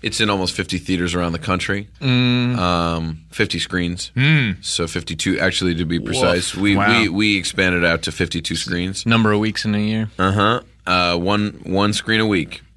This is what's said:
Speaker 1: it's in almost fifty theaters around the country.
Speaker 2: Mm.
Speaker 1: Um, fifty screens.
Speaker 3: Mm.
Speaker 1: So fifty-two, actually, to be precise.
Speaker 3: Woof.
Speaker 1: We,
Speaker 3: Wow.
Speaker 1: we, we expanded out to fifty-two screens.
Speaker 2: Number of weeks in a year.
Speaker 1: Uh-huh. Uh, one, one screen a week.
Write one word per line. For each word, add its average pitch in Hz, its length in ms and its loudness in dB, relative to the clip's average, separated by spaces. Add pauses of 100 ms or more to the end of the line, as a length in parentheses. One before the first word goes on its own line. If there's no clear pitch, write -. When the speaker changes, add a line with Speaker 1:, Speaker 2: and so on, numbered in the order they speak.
Speaker 1:
it's 110 180 -4
in 107 100 4
almost 95 240 0
fifty 92 240 -4
theaters 87 360 0
around 87 180 0
the 82 60 -4
country. 98 500 -2 (120)
Speaker 2:
Mm. 123 580 2
Speaker 1:
Um, 85 720 0
fifty 101 280 -2
screens. 90 560 -4
Speaker 3:
Mm. 143 500 2
Speaker 1:
So - 220 -2
fifty-two, 82 540 -4
actually, 90 340 0
to 85 100 -2
be 85 140 -2
precise. 87 560 0
Speaker 3:
Woof. 92 80 -2
Speaker 1:
We, 101 140 4
Speaker 3:
Wow. 104 240 2
Speaker 1:
we, 107 80 2
we 101 300 2
expanded 90 460 0
out 85 180 2
to 82 100 -4
fifty-two 82 440 -4
screens. 90 500 -4
Speaker 2:
Number 113 260 4
of 104 80 2
weeks 107 240 -2
in 107 100 0
a 104 40 0
year. 107 400 -2
Speaker 1:
Uh-huh. 101 420 2 (260)
Uh, 90 320 2
one, 104 460 0
one 98 280 0
screen 110 280 0
a 110 60 2
week. 92 360 -2 (140)